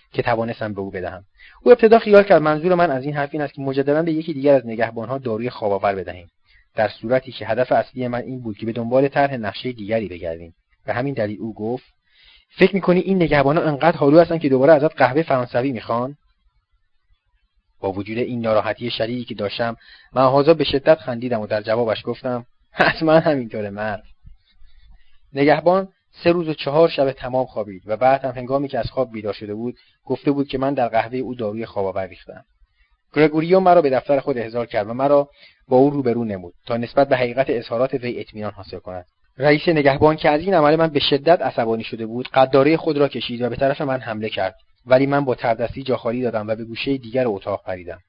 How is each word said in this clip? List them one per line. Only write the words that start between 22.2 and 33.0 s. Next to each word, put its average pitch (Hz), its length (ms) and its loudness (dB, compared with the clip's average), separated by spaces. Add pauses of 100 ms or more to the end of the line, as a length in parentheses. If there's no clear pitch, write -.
«حتماً 156 400 0
همینطوره 127 580 2
مرد.» 104 340 -8 (1300)
نگهبان 156 540 4 (360)
سه 170 80 4
روز 170 160 -2
و 156 60 -4
چهار 151 360 2
شب 139 220 0
تمام 131 340 -4
خوابید 101 400 -10
و 104 120 -4
بعد 131 280 2
هم 131 60 -4
هنگامی 131 360 -4
که 135 120 -4
از 107 120 -6
خواب 127 200 -4
بیدار 107 220 -8
شده 104 200 -10
بود، 117 220 -8 (300)
گفته 135 260 -2
بود 139 160 -2
که 135 100 -6
من 135 160 -2
در 127 140 0
قهوه 113 300 -2
او 123 180 -6
داروی 113 300 -6
خواب‌آور 95 420 -4
ریختم. - 380 -20 (680)